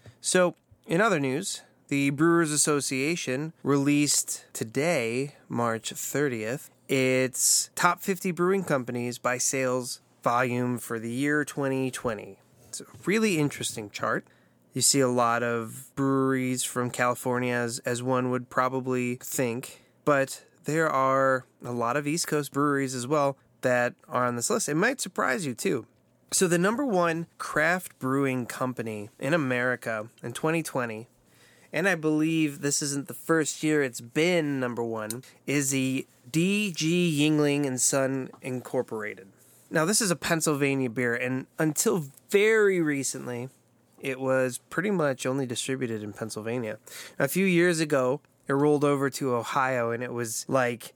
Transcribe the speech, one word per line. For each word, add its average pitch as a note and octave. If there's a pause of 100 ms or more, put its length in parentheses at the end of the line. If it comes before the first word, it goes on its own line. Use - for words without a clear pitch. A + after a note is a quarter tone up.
(200)
So, F3+ (320)
in E3+
other G#3
news, C#3 (280)
the C#3
Brewers D#3+
Association C#3+
released C#3+
today, C3 (120)
March A#2
thirtieth, B2 (160)
its C3
top F3
fifty F#3+
brewing F3+
companies A#2+
by B2
sales B2+ (220)
volume B2
for A#2
the A2+
year C#3+
twenty C3+
twenty. G#2+ (280)
It's -
a - (200)
really G#3
interesting B2
chart. A#2 (480)
You C3
see C#3
a C3
lot A#2+
of A#2
breweries C3
from B2
California, B2
as, A#2+
as B2
one B2+
would B2
probably B2+
think, - (200)
but C#3 (180)
there D#3
are C3+ (180)
a A#2+
lot A#2+
of D3
East D#3+
Coast D3
breweries C#3
as A#2+
well C#3 (240)
that B2 (140)
are B2
on A#2+
this A#2
list. G#3+
It D3
might A3
surprise G#3
you, C3
too. B2+ (460)
So -
the E3+
number A3
one E3+ (100)
craft E3+
brewing C3
company A2+ (100)
in C#3+
America B2 (160)
in A#2+
twenty D#3+
twenty, A#2 (640)
and D#3+
I F#3+
believe D#3
this C#3+
isn't C#3+
the A#2+
first -
year D3+
it's B2
been D3
number A#2+
one, A2+ (220)
is C#3
the C3 (240)
D G3
G E3
Yuengling D3
and B2+
Son C3+ (120)
Incorporated. A#2 (420)
Now, D#3+
this G3
is G#3+
a E3+
Pennsylvania C#3
beer, A#2+
and B2+ (120)
until D#3+ (240)
very G3+
recently, C3 (500)
it C3
was C3 (100)
pretty F#3
much D3+
only C3
distributed B2
in G#2
Pennsylvania. A2 (400)
A D3+
few F3+
years F3
ago, C#3+ (260)
it C#3
rolled D3
over C#3
to B2+
Ohio, A#2+
and A#2
it B2+
was A#2
like B2